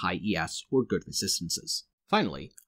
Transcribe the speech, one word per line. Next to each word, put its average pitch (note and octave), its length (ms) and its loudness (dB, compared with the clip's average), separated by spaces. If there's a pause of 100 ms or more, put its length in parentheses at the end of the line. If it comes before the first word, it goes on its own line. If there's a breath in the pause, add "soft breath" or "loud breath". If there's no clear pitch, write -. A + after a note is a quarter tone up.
high F#2 220 0
E G2+ 140 2
S - 340 -2
or C3 140 4
good F#2+ 220 0
resistances. - 800 -2 (240)
Finally, G2 440 0 (160)